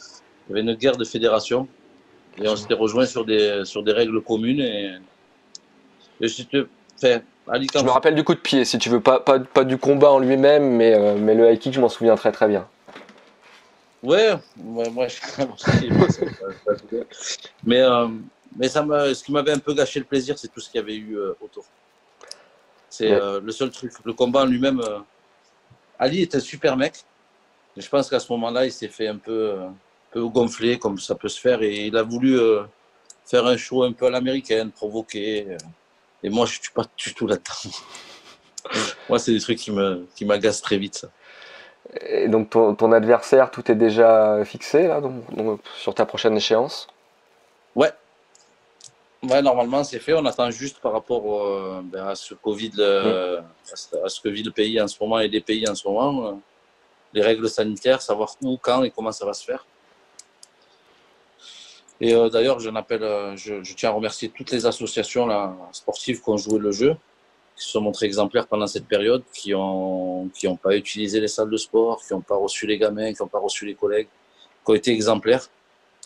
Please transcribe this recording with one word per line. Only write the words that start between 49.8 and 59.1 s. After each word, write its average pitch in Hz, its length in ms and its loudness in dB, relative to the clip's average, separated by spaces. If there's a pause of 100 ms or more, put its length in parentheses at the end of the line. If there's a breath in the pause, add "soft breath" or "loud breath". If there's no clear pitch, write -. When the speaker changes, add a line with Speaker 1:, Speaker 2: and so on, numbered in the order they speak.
Speaker 1:
c'est 123 140 -10
fait. 147 140 -2
On 156 120 2
attend 123 260 -2
juste 135 280 -12
par 120 120 -4
rapport 110 340 -4
au, 104 140 -2
euh, 98 420 -4
ben, 95 260 -10
à 98 80 -6
ce - 180 -16
covid, 107 420 -6
le, 98 640 0
Speaker 2:
Mm. 82 60 -16 (260)
Speaker 1:
à - 40 -18
ce, - 200 -12 (100)
à 95 40 -2
ce - 100 -12
que - 80 -6
vit 104 160 -6
le 110 80 -6
pays 110 300 0
en 104 60 -2
ce - 120 -12
moment 110 200 -2
et 107 100 0
les 107 100 -2
pays 110 280 -4
en 101 80 -4
ce - 120 -10
moment, 123 400 -2
euh, 101 60 -8 (800)
les 107 80 0
règles 113 280 2
sanitaires, 110 520 -2
savoir 110 400 -4
où, 131 200 -4
quand 127 220 0
et 120 80 -2
comment 110 220 -6